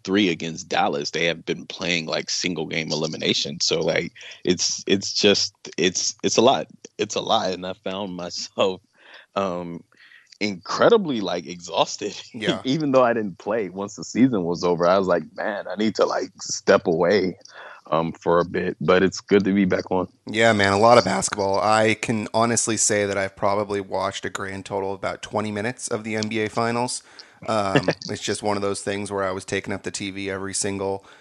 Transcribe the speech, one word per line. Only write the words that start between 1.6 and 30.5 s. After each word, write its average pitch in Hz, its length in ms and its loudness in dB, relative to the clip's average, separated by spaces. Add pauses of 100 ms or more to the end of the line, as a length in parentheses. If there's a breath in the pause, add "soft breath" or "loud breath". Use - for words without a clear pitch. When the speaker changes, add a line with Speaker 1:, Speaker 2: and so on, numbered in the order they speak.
Speaker 1:
playing, 87 400 -2
like, 76 240 -4
single 80 360 -2
game 80 280 -4
elimination. 78 640 -2
So, - 220 0
like, 85 320 0 (320 loud breath)
it's, - 420 -2
it's 98 240 0
just, - 420 2 (240)
it's, - 460 -2
it's - 140 0
a 113 40 6
lot. 113 260 4 (300)
It's 107 180 -4
a - 40 -4
lot. 107 320 0
And 90 160 -6
I 92 60 -6
found 95 420 -8
myself, 90 640 -4 (560 loud breath)
um, 87 480 -4 (560 soft breath)
incredibly, 127 800 2
like, 90 260 -4
exhausted. 92 720 -4 (120)
<laughs> - 60 -20
Speaker 2:
Yeah. 107 300 -2
Speaker 1:
Even 143 300 -2
though 131 100 6
I 117 80 4
didn't 104 260 -4
play 104 300 -2
once 95 300 -8
the 85 80 -12
season 113 400 2
was 87 180 -2
over, 87 240 2
I 92 100 6
was 95 100 0
like, 85 160 2 (120)
"Man, 98 320 -6
I 92 80 -8
need 107 200 0
to, 90 100 4
like, - 240 -2 (120)
step - 460 2
away, 90 500 2 (540 loud breath)
um, 80 220 0
for 87 260 2
a 85 60 2
bit." 92 340 -4
But 90 240 4
it's 92 160 2
good 98 240 4
to 95 100 2
be 101 120 6
back 92 260 0
on. 92 160 0 (180)
Speaker 2:
Yeah, 113 280 6
man, 98 180 4
a 98 80 6
lot 117 180 10
of 113 60 8
basketball. 98 560 0
I 110 360 4
can 107 380 -4
honestly 113 440 2
say 104 280 2
that 98 120 0
I've 98 180 -4
probably 101 460 -2
watched 98 420 -4
a 101 60 -6
grand 98 360 -8
total 98 280 -4
of 92 60 -12
about 92 220 -6
twenty 107 300 -4
minutes 104 380 -4
of 107 160 -4
the 110 100 -4
N 107 140 -2
B 110 100 -2
A 107 100 0
Finals. 120 540 -2 (420 loud breath)
Um, 98 520 0
Speaker 1:
<laughs> 92 120 -14
Speaker 2:
it's 104 140 -8
just 101 180 -2
one 104 140 0
of 101 80 -4
those 101 180 -2
things 101 300 -4
where 98 140 -2
I 92 60 -2
was 95 120 -6
taking 98 300 -4
up 95 100 -8
the 90 80 -8
T 101 200 -8
V 95 180 -8
every 95 240 -6